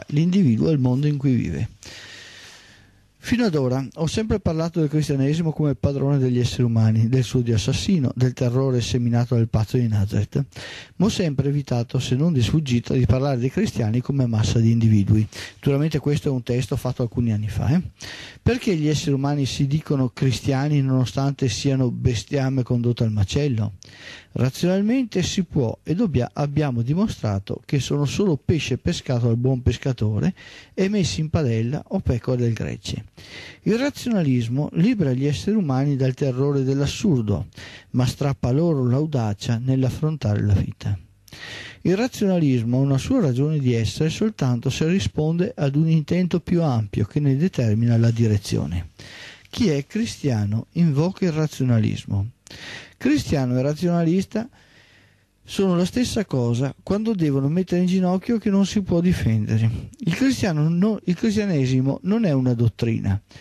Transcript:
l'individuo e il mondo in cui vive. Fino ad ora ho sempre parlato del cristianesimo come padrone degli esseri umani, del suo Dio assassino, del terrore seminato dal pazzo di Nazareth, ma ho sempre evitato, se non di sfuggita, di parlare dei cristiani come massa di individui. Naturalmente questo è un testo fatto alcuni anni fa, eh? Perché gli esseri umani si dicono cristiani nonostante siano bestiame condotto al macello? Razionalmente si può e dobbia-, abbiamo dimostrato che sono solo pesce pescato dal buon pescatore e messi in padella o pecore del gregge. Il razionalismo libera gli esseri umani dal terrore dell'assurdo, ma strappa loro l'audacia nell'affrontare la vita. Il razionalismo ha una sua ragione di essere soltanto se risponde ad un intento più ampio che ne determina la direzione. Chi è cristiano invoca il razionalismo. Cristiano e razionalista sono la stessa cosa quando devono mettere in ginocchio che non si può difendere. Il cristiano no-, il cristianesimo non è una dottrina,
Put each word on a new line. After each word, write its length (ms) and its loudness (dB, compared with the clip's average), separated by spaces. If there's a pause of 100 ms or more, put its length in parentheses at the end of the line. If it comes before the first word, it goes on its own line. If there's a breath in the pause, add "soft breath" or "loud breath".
l'individuo 600 2
e 60 4
il 60 2
mondo 280 2
in 100 0
cui 180 2
vive. 340 -2 (1500 loud breath)
Fino 220 0
ad 80 0
ora 400 0
ho 140 -4
sempre 320 -2
parlato 400 -2
del 100 2
cristianesimo 640 0
come 220 0
padrone 420 0
degli 220 2
esseri 240 0
umani, 440 4
del 160 2
suo 180 0
Dio 120 0
assassino, 640 0
del 180 0
terrore 480 0
seminato 540 0
dal 120 2
pazzo 300 0
di 100 2
Nazareth, 560 0 (520 loud breath)
ma 100 2
ho 40 4
sempre 400 -2
evitato, 500 -2
se 160 -2
non 180 2
di 80 2
sfuggita, 540 0
di 100 2
parlare 320 2
dei 140 0
cristiani 500 -2
come 240 0
massa 320 0
di 140 4
individui. 540 4 (280 loud breath)
Naturalmente 460 0
questo 300 -2
è 20 -2
un 100 -2
testo 340 -2
fatto 280 -4
alcuni 280 0
anni 160 -2
fa, 220 -2
eh? 120 4 (600 loud breath)
Perché 340 0
gli 120 0
esseri 240 0
umani 340 0
si 220 0
dicono 420 0
cristiani 720 0
nonostante 640 0
siano 440 0
bestiame 720 -2
condotto 400 0
al 80 0
macello? 640 0 (600 loud breath)
Razionalmente 920 0
si 200 -2
può 400 -2
e 100 -2
dobbia-, 400 0
abbiamo 480 -2
dimostrato 840 -2
che 140 0
sono 260 0
solo 320 0
pesce 400 -2
pescato 500 -2
dal 80 2
buon 260 0
pescatore 720 0 (400 loud breath)
e 140 0
messi 320 0
in 100 -2
padella 600 0
o 100 -2
pecore 380 -2
del 160 2
gregge. 520 -8 (580 loud breath)
Il 140 2
razionalismo 960 0
libera 380 2
gli 140 0
esseri 320 0
umani 400 0
dal 160 0
terrore 500 0
dell'assurdo, 840 0 (440 loud breath)
ma 140 0
strappa 460 -2
loro 360 2
l'audacia 720 -2
nell'affrontare 800 0
la 120 2
vita. 440 -2 (840 loud breath)
Il 160 2
razionalismo 800 0
ha 40 4
una 160 2
sua 220 0
ragione 400 2
di 140 2
essere 360 0
soltanto 600 -2
se 180 -2
risponde 680 0
ad 200 0
un 140 2
intento 500 0
più 240 0
ampio 420 0
che 140 -4
ne 160 2
determina 640 2
la 140 4
direzione. 800 0 (600 loud breath)
Chi 180 0
è 180 0
cristiano 880 -2
invoca 520 2
il 60 2
razionalismo. 1000 0 (680 loud breath)
Cristiano 600 0
e 40 2
razionalista 840 0 (960 soft breath)
sono 320 0
la 100 2
stessa 400 -2
cosa 480 0 (100)
quando 300 0
devono 360 0
mettere 320 0
in 60 2
ginocchio 500 0
che 120 -2
non 160 4
si 180 -2
può 180 0
difendere. 880 0 (100)
Il 160 -2
cristiano 540 0
no-, 360 2
il 100 0
cristianesimo 880 0
non 220 0
è 60 2
una 220 2
dottrina, 640 0 (220 loud breath)